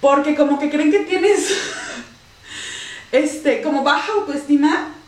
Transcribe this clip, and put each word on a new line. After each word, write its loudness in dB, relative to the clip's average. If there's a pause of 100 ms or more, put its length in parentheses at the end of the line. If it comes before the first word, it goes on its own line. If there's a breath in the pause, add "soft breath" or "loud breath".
porque 4
como 4
que -2
creen 2
que 2
tienes, 0
<laughs> -10
este, 0
como -2
baja 0
autoestima 0 (200)